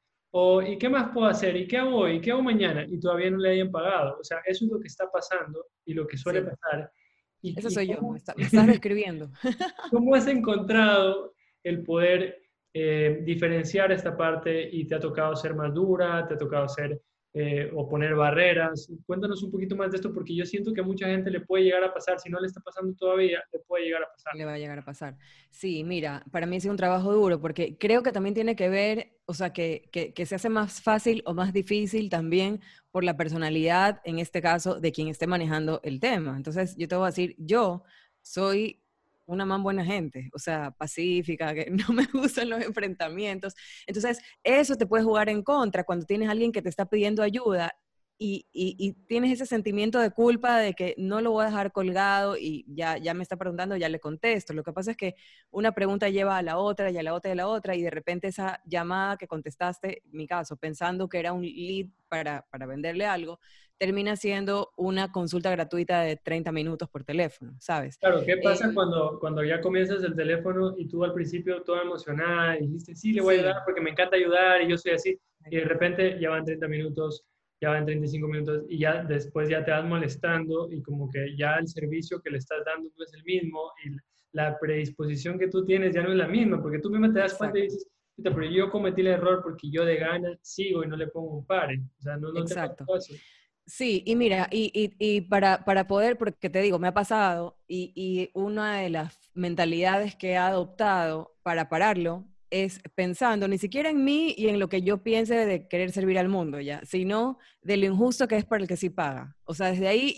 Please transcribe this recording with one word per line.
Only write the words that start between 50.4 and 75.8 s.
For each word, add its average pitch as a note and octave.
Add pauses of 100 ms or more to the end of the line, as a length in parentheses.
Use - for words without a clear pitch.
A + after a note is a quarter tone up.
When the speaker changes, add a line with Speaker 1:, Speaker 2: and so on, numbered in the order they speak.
Speaker 2:
de G#3
que F3+
no G3
lo A#3
voy G#3+
a A3
dejar G3+
colgado G3
y D3+
ya, D#3+
ya E3
me F3+
está F#3
preguntando, F#3
ya E3+
le D#3+
contesto. F3+
Lo D#3
que E3
pasa F#3+
es A3+
que F#3 (340)
una G#3+
pregunta G3+
lleva G3
a F3+
la E3
otra, G3+
y F3
a E3
la D#3+
otra, F3+
y -
a F3+
la F3+
otra, G3
y F3
de E3+
repente F3
esa F#3+
llamada F3+
que F#3
contestaste, F3
en -
mi D#3
caso, E3
pensando F3
que F3+
era E3+
un F3+
lead F#3 (200)
para, D3+
para C3+
venderle E3
algo, E3+ (380)
termina G3+
siendo G3
una F#3+
consulta F3+
gratuita F3
de D#3
treinta E3
minutos D#3+
por C3+
teléfono, D3
¿sabes? C#3+
Speaker 1:
Claro, F3+
¿qué F3+
pasa G3+
Speaker 2:
Eh, A3
Speaker 1:
cuando, E3
cuando D3+
ya E3
comienzas F#3
el F3
teléfono F3
y E3+
tú E3+
al F3
principio F3
toda F3
emocionada E3+
dijiste, D#3
"Sí, A3
le G3+
voy F#3+
a F#3
Speaker 2:
Sí. F3+
Speaker 1:
ayudar F#3+
porque F3+
me D#3+
encanta F3+
ayudar F3+
y E3+
yo F3
soy E3+
así"? F3+ (320)
Y E3
de D#3+
Speaker 2:
Exacto. D#3+
Speaker 1:
repente F3